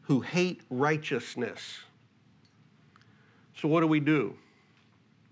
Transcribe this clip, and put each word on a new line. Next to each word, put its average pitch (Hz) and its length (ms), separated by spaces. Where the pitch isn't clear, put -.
who 131 180
hate 180 500
righteousness. 131 1080
So 151 140
what 165 100
do 165 80
we 156 140
do? 143 360